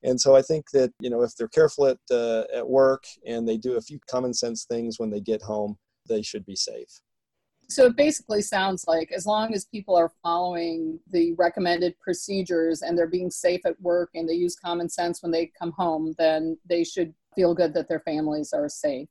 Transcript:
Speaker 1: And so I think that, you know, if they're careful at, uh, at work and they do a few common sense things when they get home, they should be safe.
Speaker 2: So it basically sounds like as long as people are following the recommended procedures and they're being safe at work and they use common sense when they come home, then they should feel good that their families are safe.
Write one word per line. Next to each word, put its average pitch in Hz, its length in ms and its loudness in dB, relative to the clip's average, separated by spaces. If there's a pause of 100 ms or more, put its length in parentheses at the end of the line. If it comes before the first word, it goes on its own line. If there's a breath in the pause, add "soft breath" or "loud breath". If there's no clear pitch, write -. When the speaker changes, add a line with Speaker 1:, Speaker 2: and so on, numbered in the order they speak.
Speaker 1:
And 127 160 0
so 135 160 8
I 135 60 10
think 156 320 -4
that, 131 260 4
you 127 120 -6
know, 120 100 0
if 117 160 0
they're 117 100 -6
careful 143 400 4
at, 131 120 2 (120)
uh, 117 340 0 (100)
at 120 120 -6
work 135 380 4 (220)
and 117 200 -4
they 113 120 0
do 123 180 -2
a 113 60 -2
few 147 260 -16
common 127 240 -2
sense 117 320 -6
things 117 340 -6
when 110 120 -4
they 104 100 -6
get 107 220 -4
home, 104 340 -6 (320)
they 107 140 -2
should 104 240 -10
be 98 100 -14
safe. 58 320 -8 (800)
Speaker 2:
So - 160 6
it 240 120 6
basically 285 440 2
sounds 190 480 -2
like 165 240 0
as 180 140 -6
long 214 260 0
as 196 140 -6
people 202 280 -2
are 170 160 6 (120)
following 170 760 -2 (140)
the 170 220 2
recommended 175 680 0
procedures 175 800 -2
and 170 160 -2
they're 170 100 2
being 180 240 -4
safe 180 360 0
at 170 160 -2
work 175 320 0
and 165 120 -6
they 160 60 -2
use 175 240 -2
common 175 320 -4
sense 170 340 -4
when 170 100 -4
they 165 240 -2
come 170 160 -8
home, 160 440 -2
then 160 400 2 (100)
they 170 160 0
should 170 300 -4 (240)
feel 175 180 4
good 160 200 0
that 160 120 0
their 160 140 -4
families 151 540 -4
are 147 160 -2
safe. 139 400 -4